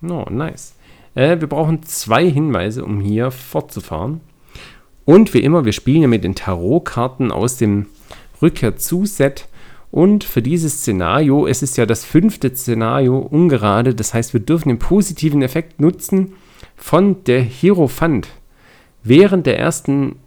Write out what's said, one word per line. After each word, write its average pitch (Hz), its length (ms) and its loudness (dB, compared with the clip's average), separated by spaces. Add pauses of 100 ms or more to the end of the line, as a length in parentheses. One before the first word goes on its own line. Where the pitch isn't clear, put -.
Oh, 170 220 -8
nice. - 460 -8 (400)
Äh, 156 240 2
wir 156 80 -4
brauchen 156 360 -2
zwei 131 460 0
Hinweise, 123 560 -2
um 101 160 -4
hier 107 300 -2
fortzufahren. 131 920 -8 (840)
Und 190 300 6
wie 170 60 6
immer, 151 260 2
wir 107 80 0
spielen 156 300 2
ja 139 40 4
mit 113 160 2
den 92 120 -4
Tarotkarten 120 960 -4
aus 117 260 -4
dem 101 300 0 (540)
Rückkehr-zu-Set. 165 1040 -2 (440)
Und 196 320 2
für - 180 -4
dieses 156 380 -2
Szenario, 120 680 0
es - 160 -2
ist - 140 -6
ja 120 80 2
das 110 200 -2
fünfte 202 500 0
Szenario 123 600 0
ungerade, 127 800 2
das 110 180 -6
heißt, 117 200 -4
wir 117 80 0
dürfen 156 280 -2
den 117 100 0
positiven 156 600 0
Effekt 160 380 -4
nutzen 185 540 0 (420)
von 185 480 0
der 127 180 2
Hierophant. 160 840 0 (760)
Während 175 420 4
der 135 120 0
ersten 139 680 -2